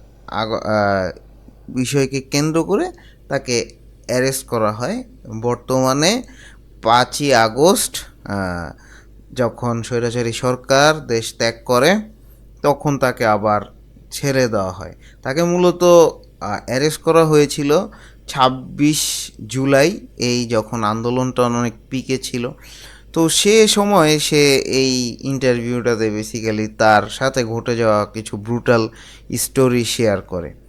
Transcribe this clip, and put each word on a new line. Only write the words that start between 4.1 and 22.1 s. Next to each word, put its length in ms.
করা 260
হয়। 320
বর্তমানে 840
পাঁচই 520
আগস্ট, 600
আহ, 480
যখন 500
স্বৈরাচারী 500
সরকার 720
দেশ 300
ত্যাগ 180
করে, 360
তখন 360
তাকে 280
আবার 340
ছেড়ে 380
দেওয়া 240
হয়। 220
তাকে 200
মূলত, 420
আহ, 840
অ্যারেস্ট 360
করা 220
হয়েছিল 640
ছাব্বিশ 1040
জুলাই, 600
এই 300
যখন 380
আন্দোলনটা 580
অনেক 300
পিকে 280